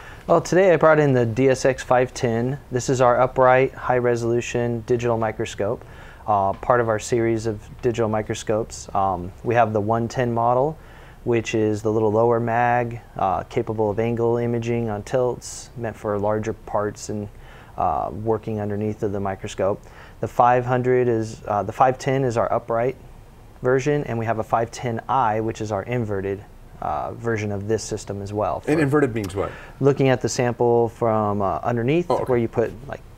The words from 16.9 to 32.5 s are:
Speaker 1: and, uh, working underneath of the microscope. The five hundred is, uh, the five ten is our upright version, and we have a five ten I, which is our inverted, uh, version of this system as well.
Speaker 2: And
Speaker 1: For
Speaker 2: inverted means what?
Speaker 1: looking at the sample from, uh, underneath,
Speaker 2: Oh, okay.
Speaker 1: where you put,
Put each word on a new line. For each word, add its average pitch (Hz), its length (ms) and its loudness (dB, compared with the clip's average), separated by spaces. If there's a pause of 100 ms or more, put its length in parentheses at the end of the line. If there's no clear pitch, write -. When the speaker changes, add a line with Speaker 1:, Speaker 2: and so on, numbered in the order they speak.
Speaker 1:
and, 104 220 -8 (480)
uh, 76 340 -2
working 107 480 -4
underneath 104 420 -4
of 104 100 -2
the 101 80 -4
microscope. 98 600 -4 (400)
The 113 80 -4
five 123 380 4
hundred 127 420 2
is, 110 400 0
uh, 104 140 0
the 101 100 -4
five 131 240 4
ten 135 280 0
is 117 120 0
our 107 160 2
upright 117 420 -2 (680)
version, 135 420 2
and 113 140 -6
we 113 80 -4
have 113 120 -2
a 110 40 -2
five 117 280 0
ten 117 380 -6
I, 113 320 2
which 113 220 -4
is 107 100 -6
our 98 120 -2
inverted, 104 600 -4 (380)
uh, 78 300 -6
version 110 380 -4
of 101 180 -6
this 107 140 0
system 101 380 -8
as 101 100 -10
well. 104 360 -2
Speaker 2:
And 151 100 2
Speaker 1:
For 165 60 2
Speaker 2:
inverted 139 320 2
means 98 200 -6
what? 87 160 -4 (300)
Speaker 1:
looking 135 300 4
at 127 100 2
the 123 80 0
sample 117 640 2
from, 107 500 0
uh, 92 220 -2
underneath, 127 480 0
Speaker 2:
Oh, 123 60 2
okay. 101 80 -2
Speaker 1:
where 123 140 2
you 113 100 0
put, 113 220 0 (160)